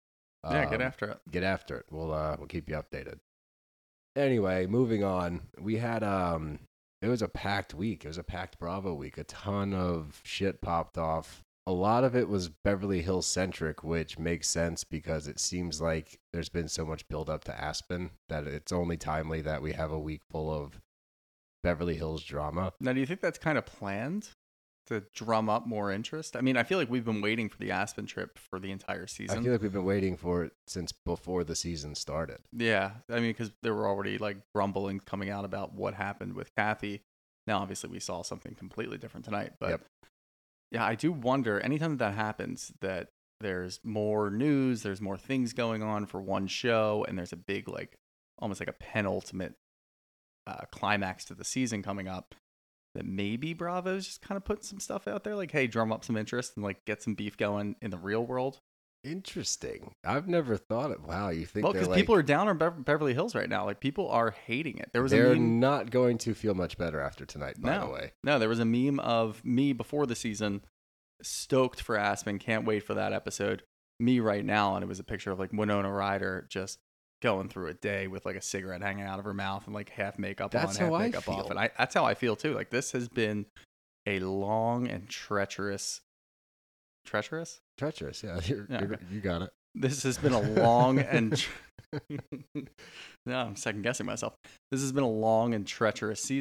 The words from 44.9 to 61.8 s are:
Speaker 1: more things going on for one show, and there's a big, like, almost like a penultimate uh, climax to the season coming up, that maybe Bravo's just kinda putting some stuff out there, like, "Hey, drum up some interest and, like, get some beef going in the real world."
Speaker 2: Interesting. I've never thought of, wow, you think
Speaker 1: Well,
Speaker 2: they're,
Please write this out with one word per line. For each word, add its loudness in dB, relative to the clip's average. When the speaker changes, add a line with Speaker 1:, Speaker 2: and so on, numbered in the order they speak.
Speaker 1:
more -4
things 0
going 0
on -2
for -8
one 0
show, 2
and -4
there's -6
a -10
big, -4
like, -8
almost -4
like -4
a -6
penultimate -4
uh, -10
climax 0
to -14
the -14
season 0
coming -6
up, -10
that -8
maybe -2
Bravo's -4
just -12
kinda -6
putting -4
some -12
stuff -6
out -4
there, -4
like, -4
"Hey, 4
drum 2
up -4
some 0
interest -2
and, -4
like, -4
get -2
some 0
beef -4
going 0
in -4
the -6
real 0
world." -2
Speaker 2:
Interesting. -6
I've 0
never 2
thought -2
of, -6
wow, -2
you -2
think -2
Speaker 1:
Well, 4
Speaker 2:
they're, 2